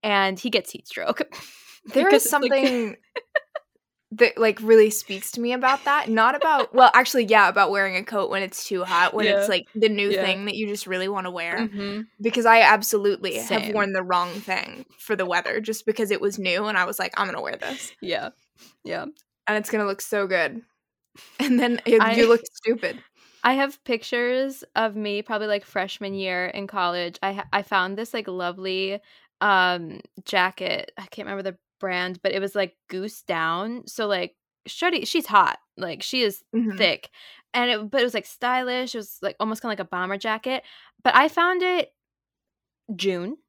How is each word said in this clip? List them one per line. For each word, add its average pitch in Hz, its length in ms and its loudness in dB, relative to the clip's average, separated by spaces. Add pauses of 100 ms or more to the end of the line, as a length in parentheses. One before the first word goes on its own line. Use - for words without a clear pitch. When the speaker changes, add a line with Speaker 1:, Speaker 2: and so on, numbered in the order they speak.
Speaker 1:
and 196 380 0
he 247 80 -6
gets 220 220 -2
heat - 180 -18
stroke - 320 -4
<laughs> - 720 -12
Speaker 2:
There 285 140 4
Speaker 1:
because 403 180 6
Speaker 2:
is - 80 -2
Speaker 1:
it's, - 0 -
like 277 180 2
<laughs> - 0 -
Speaker 2:
something 254 460 0 (1160)
that, 226 220 4
like, 220 240 2
really 220 300 8
speaks 196 420 -8
to 240 80 -8
me 240 140 -2
about 262 320 0
that. 285 240 2
Not 220 240 4
about, 285 400 2
well, 254 180 10
actually, 247 320 4
yeah, 202 240 6
about 190 220 4
wearing 196 260 0
a 185 80 -4
coat 202 240 -4
when 196 140 -2
it's 190 200 -8
too 180 220 -4
hot, 180 300 2
when 214 120 0
it's, 202 220 2
Speaker 1:
Yeah. 208 60 2
Speaker 2:
like, 180 200 -4
the 220 140 4
new 202 220 0
Speaker 1:
Yeah. 190 120 2
Speaker 2:
thing 190 220 -2
that 208 100 -6
you 220 140 -4
just 208 180 -8
really 185 220 -4
wanna 190 220 -6
wear. 170 300 -6
Speaker 1:
Mm-hmm. 202 420 -6 (180)
Speaker 2:
Because 226 240 -2
I 226 160 8
absolutely 202 760 2
have 226 100 -8
Speaker 1:
Same. 208 260 -2
Speaker 2:
worn 202 220 -2
the 185 80 -4
wrong 180 320 -2
thing 208 500 -8 (140)
for - 180 -4
the 190 80 -2
weather 180 380 -2
just 220 240 -6
because 214 240 -2
it 202 100 0
was 196 180 -2
new, 185 280 -2
and 214 100 -2
I 180 80 2
was 202 140 -8
like, 185 180 -6
"I'm 202 100 0
gonna 180 140 -8
wear - 160 -8
this." - 340 -10 (120)
Speaker 1:
Yeah. 175 260 -6 (560)
Yeah. 170 220 -8 (400)
Speaker 2:
And 214 100 0
it's 214 140 -4
gonna 214 160 0
look 196 160 -4
so 202 240 -2
good. 160 340 -2 (560)
<laughs> - 240 -14
And 254 180 4
then 240 280 2
it, 226 160 8
Speaker 1:
I 226 100 4
Speaker 2:
you 226 160 6
look 233 140 6 (100)
stupid. 226 500 -4 (400)
Speaker 1:
I 262 120 2
have 277 300 -2
pictures 247 800 -4 (140)
of 220 180 0
me 208 280 -4
probably, 214 240 -6
like, 208 180 -2
freshman 196 480 -6
year 185 360 -4
in 196 180 -8
college. 175 560 -4
I 196 100 -4
ha-, 196 180 -10
I 202 120 -2
found 190 340 -2
this, 226 160 -10
like, 214 160 -6
lovely, 190 720 -6 (400)
um, 180 600 2 (260)
jacket. 185 720 -2
I 196 80 -16
can't 202 200 -14
remember 196 240 -8
the 180 60 -16 (240)
brand, 180 420 -6
but 190 80 -2
it 190 80 -2
was, 196 160 -6
like, 190 220 -4 (120)
goose 190 340 -10
down. 175 640 -4
So, 220 180 -6
like, 180 300 -4 (320)
Shuddy, 349 360 -2
she's - 220 -2
hot. 196 320 4 (180)
Like, 170 280 -8
she 254 180 -2
is 202 220 -2 (100)
Speaker 2:
Mm-hmm. 220 240 -2
Speaker 1:
thick. 185 320 0 (420)
And 240 160 0
it, 214 220 -2
but 269 100 0
it 247 40 4
was, 240 100 -4
like, 214 120 -4
stylish. 254 680 -4
It 240 40 -6
was, 208 220 -14
like, 196 200 -6
almost 220 200 -4
kinda 233 120 -6
like 202 80 -8
a 185 40 -6
bomber 185 320 -6
jacket. 220 460 -6 (400)
But 240 140 4
I 269 100 6
found 349 380 0
it 359 280 0 (1040)
June. 185 420 -4 (120)